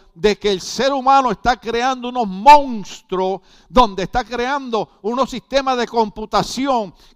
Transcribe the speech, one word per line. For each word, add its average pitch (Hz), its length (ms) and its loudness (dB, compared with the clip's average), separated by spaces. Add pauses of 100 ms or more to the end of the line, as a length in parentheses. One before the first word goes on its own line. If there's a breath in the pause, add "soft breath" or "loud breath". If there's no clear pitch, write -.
(140 soft breath)
de 190 240 0
que 208 120 -2
el 190 100 -2
ser - 320 -2
humano 269 380 4
está 233 280 -2
creando 240 500 -4
unos 247 180 -2
monstruos, 196 1120 2 (280 soft breath)
donde 196 340 2
está 233 220 -4
creando 240 800 -6
unos 240 280 -2
sistemas 262 480 -2
de 233 80 -2
computación 220 1080 -2 (240 soft breath)